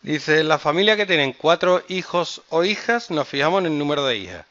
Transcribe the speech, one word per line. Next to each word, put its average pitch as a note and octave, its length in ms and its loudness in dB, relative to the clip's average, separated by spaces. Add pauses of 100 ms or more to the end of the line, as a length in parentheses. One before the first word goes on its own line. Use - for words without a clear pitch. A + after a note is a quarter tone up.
Dice, D3+ 420 0
"La D#3 160 2
familia G3 380 2
que G#3 80 0
tienen D3+ 260 0
cuatro F3 560 2
hijos F3 640 -4
o E3 160 2
hijas, A#3 440 -2
nos D3+ 160 -2
fijamos D#3+ 360 0
en F3 60 0
el D#3 100 0
número C#3+ 280 0
de B2 120 0
hijas. F2+ 340 -12